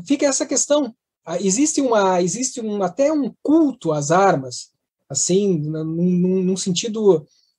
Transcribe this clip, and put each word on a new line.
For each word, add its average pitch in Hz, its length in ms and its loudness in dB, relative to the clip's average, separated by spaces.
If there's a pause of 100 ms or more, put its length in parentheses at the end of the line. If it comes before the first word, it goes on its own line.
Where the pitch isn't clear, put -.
fica 285 180 0
essa 277 200 -2
questão. 285 500 -2 (320)
Ah, 175 140 -4
existe 254 400 0
uma, 196 400 2
existe 226 400 -4
um, 208 220 -4
até 269 280 0
um 277 300 -2
culto 285 500 2
às 147 200 -2
armas, 165 600 0 (380)
assim, 180 500 0
num, 156 240 -6
num, 180 600 0
num 185 140 0
sentido 196 680 0 (340)